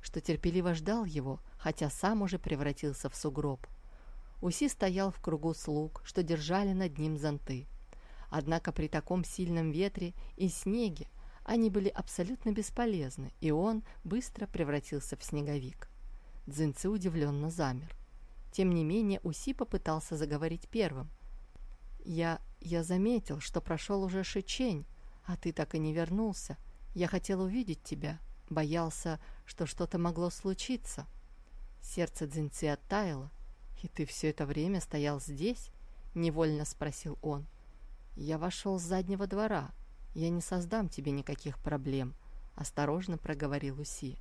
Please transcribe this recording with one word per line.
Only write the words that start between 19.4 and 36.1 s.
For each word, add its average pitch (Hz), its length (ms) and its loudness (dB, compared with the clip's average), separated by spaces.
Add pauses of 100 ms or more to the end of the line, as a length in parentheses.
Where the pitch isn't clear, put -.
попытался 165 640 0
заговорить 151 500 0
первым. 151 420 2 (960)
"Я... 165 360 2 (200)
я 170 220 2
заметил, 185 580 4
что - 220 0
прошёл 190 420 0
уже 190 200 2
Шичень, 190 640 0 (400)
а 180 100 0
ты 170 160 -2
так 156 240 -2
и 160 40 2
не 156 140 2
вернулся. 180 640 0 (380)
Я 175 120 2
хотел 185 340 2
увидеть 190 420 0
тебя, 151 360 -4 (300)
боялся, 156 680 2 (260)
что - 220 -2
что-то 170 320 0
могло 170 320 2
случиться". - 720 -2 (800)
Сердце - 420 0
Цзиньцы 147 440 -2
оттаяло. 147 600 0 (540)
"И 180 40 -6
ты 151 200 -2
всё - 220 0
это 151 180 0
время 160 340 2
стоял 147 380 2
здесь?" — 151 500 -2 (460)